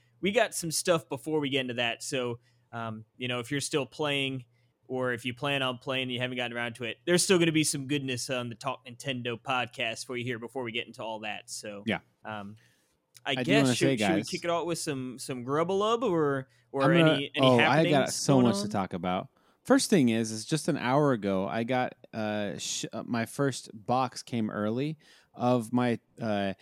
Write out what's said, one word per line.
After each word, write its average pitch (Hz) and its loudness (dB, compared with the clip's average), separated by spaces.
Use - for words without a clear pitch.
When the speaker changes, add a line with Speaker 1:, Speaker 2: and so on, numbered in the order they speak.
Speaker 1:
we 196 0
got 220 2
some 165 -6
stuff 160 0
before 156 -4
we 143 -2
get 135 0
into 123 -4
that. 120 -2
So, 123 -4
um, 113 -8
you 127 -6
know, 123 -2
if 117 -8
you're 143 -2
still 139 -2
playing 135 -4
or 127 -2
if 120 -8
you 123 -4
plan 139 -2
on 127 -2
playing 131 -4
and 127 -6
you 120 -4
haven't 127 -4
gotten 123 -6
around 120 -4
to 123 -12
it, 110 -8
there's 170 4
still 185 4
gonna 165 2
be 156 4
some 139 -4
goodness 131 -4
on 123 -6
the 113 -10
Talk - -8
Nintendo 120 -8
podcast 120 -4
for 127 -6
you 120 -6
here 120 -6
before 120 -8
we 113 -8
get 117 -6
into 117 -14
all 110 -10
that. 104 -10
So, 101 -12
Speaker 2:
Yeah. 101 -2
Speaker 1:
um, 107 -10
I 139 -4
Speaker 2:
I 135 -2
do 127 -2
Speaker 1:
guess, 143 4
Speaker 2:
wanna 123 4
Speaker 1:
should, 131 2
Speaker 2:
say, 107 2
Speaker 1:
should 98 4
we - 2
Speaker 2:
guys, - -6
Speaker 1:
kick 175 -6
it 170 -2
out 170 -2
with 170 -4
some, 131 -6
some 127 -8
Grubbalub 196 0
or, 147 0
or 135 0
Speaker 2:
I'm 170 6
gonna, 160 8
Speaker 1:
any, 139 -2
any 135 6
Speaker 2:
oh, 127 10
I - -
got 160 6
Speaker 1:
happenings 135 4
Speaker 2:
so - 2
Speaker 1:
going 127 8
Speaker 2:
much 104 4
to 101 -4
Speaker 1:
on? 107 -4
Speaker 2:
talk 98 -2
about. 90 -2
First 262 4
thing 139 6
is, 113 0
is 110 -8
just - -2
an 147 2
hour 139 4
ago, 98 0
I 113 -2
got, 127 -2
uh, 107 -4
sh-, - -6
uh, 113 -8
my 117 -2
first - -4
box 120 -2
came 110 -2
early 120 -2
of 123 0
my, 120 2
uh, 101 -2